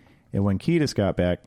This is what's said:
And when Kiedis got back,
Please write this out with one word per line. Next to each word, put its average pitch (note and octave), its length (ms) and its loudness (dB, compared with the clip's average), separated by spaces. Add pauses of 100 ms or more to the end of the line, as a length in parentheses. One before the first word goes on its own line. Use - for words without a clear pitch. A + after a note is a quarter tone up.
(320)
And G2 120 0
when G2 140 0
Kiedis E3 360 0
got F#2+ 220 0
back, F2+ 300 0